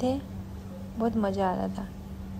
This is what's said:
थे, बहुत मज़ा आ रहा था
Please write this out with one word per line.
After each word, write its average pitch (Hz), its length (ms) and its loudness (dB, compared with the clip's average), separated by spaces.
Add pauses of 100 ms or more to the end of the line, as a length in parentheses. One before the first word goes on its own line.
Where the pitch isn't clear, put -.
थे, 262 180 4 (760)
बहुत 226 200 2
मज़ा 196 340 4
आ 185 40 2
रहा 190 140 0
था 196 200 -4 (520)